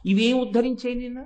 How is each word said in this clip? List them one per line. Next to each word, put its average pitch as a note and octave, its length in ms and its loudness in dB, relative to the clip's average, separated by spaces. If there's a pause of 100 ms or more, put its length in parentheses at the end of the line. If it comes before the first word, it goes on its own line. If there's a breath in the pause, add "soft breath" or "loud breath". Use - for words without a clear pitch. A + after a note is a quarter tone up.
ఇవేం A3+ 340 4
ఉద్ధరించేది B3 600 0
నిన్ను? B3 260 -10